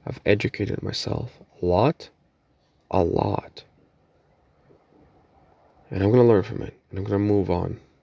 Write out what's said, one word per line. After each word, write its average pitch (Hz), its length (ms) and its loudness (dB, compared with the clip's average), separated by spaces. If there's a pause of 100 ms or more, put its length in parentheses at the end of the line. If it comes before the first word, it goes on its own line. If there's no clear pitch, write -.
I've - 180 -10
educated - 580 -2
myself - 500 -8 (280)
a 90 60 -4
lot. 101 420 0 (840)
A 95 100 4
lot. - 640 -2 (2250)
And 95 140 -2
I'm 104 80 4
gonna 123 120 6
learn 113 200 6
from 107 180 -8
it. - 100 -12 (160)
And 95 100 -10
I'm 95 60 -6
gonna 101 140 -2
move 101 320 0
on. 87 300 -4 (220)